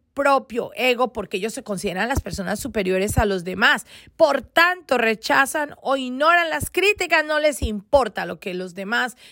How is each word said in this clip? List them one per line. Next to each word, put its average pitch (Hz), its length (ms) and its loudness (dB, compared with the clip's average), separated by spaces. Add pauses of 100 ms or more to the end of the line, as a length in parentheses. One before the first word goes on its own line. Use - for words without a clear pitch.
(140)
propio 269 600 0
ego 247 360 0
porque 202 260 -8
ellos 214 160 -6
se 254 100 -12
consideran 196 440 -4
las 269 140 -2
personas 190 380 -6
superiores 202 580 -2
a 233 80 4
los 190 180 -2
demás. 202 420 0 (300)
Por 277 260 4
tanto, 339 560 2
rechazan 269 840 0
o 269 160 0
ignoran 302 520 2
las 302 220 -4
críticas, 359 540 2
no 302 140 -2
les 302 220 0
importa 208 640 0
lo 170 140 -10
que 185 140 -10
los 185 220 -10
demás 226 420 -4 (140)